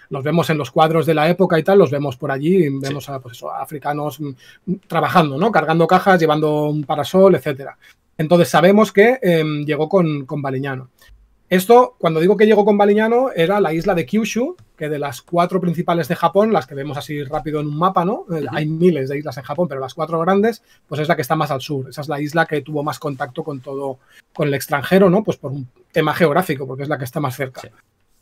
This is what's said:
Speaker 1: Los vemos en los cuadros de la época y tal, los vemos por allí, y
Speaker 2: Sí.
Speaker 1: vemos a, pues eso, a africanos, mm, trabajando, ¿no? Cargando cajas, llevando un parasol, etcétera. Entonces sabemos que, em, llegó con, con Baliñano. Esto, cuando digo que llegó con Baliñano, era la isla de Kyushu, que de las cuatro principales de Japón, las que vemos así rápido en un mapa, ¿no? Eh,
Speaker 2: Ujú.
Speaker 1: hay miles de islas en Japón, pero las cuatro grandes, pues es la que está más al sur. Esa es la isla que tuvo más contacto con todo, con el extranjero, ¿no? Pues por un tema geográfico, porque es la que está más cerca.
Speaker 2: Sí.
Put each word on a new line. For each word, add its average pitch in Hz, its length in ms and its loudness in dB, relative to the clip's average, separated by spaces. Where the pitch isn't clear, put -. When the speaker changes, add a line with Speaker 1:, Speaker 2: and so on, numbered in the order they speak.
Speaker 1:
Los 143 140 -8
vemos 156 260 2
en 156 80 0
los 139 140 -6
cuadros 160 340 2
de 160 100 2
la 151 120 2
época 175 320 2
y 151 40 0
tal, 196 160 4
los 143 120 4
vemos 143 260 -4
por 143 140 -6
allí, 147 240 0
y 143 40 -2
Speaker 2:
Sí. 135 120 -6
Speaker 1:
vemos 135 280 -8
a, 135 100 -10
pues 120 160 -20
eso, 151 160 -12
a - 120 -8
africanos, 147 580 -8
mm, 143 120 -8
trabajando, 151 500 2
¿no? 208 140 0
Cargando 165 360 2
cajas, 185 320 4
llevando 151 500 2
un 151 160 -4
parasol, 180 500 4
etcétera. 139 420 -6
Entonces 165 300 4
sabemos 196 460 4
que, 233 280 6
em, 156 440 0
llegó 151 240 -2
con, 156 360 0
con 147 160 -8
Baliñano. 135 480 -6
Esto, 233 480 4
cuando 160 220 -2
digo 190 180 2
que 214 80 4
llegó 208 180 6
con 208 140 4
Baliñano, 220 580 2
era 180 240 0
la 160 140 0
isla 170 220 0
de 165 100 0
Kyushu, 226 500 -2
que 156 100 -8
de 151 120 -4
las 143 240 -10
cuatro 175 360 0
principales 170 480 -2
de 170 80 -2
Japón, 196 380 2
las 160 140 0
que 147 80 -16
vemos 139 200 -8
así 143 280 -8
rápido 151 360 -6
en 147 60 -4
un 147 100 -6
mapa, 180 300 0
¿no? 262 240 -4
Eh, 160 160 -6
Speaker 2:
Ujú. - 60 -6
Speaker 1:
hay 151 160 -4
miles 160 420 0
de 143 80 -4
islas 151 200 -8
en 135 60 -12
Japón, 151 240 -4
pero 135 140 -8
las 131 140 -10
cuatro 160 240 -4
grandes, 202 420 0
pues 147 140 -6
es 151 60 -4
la 165 80 4
que 151 80 -2
está 156 120 -2
más 156 140 -2
al 139 120 -4
sur. 131 280 -8
Esa 135 120 -12
es 135 60 -12
la 143 140 -6
isla 156 240 0
que 151 160 -4
tuvo 147 220 -6
más 147 160 -6
contacto 143 440 -8
con 139 180 -10
todo, 139 360 -8
con 151 160 -4
el 139 60 0
extranjero, 139 560 2
¿no? 208 140 2
Pues - 140 -4
por 139 140 -10
un 135 160 -10
tema 156 220 0
geográfico, 147 540 0
porque 135 160 -10
es 139 60 -6
la 143 100 -4
que 135 60 -8
está 156 140 -8
más 131 160 -4
cerca. 127 260 -10
Speaker 2:
Sí. - 80 -16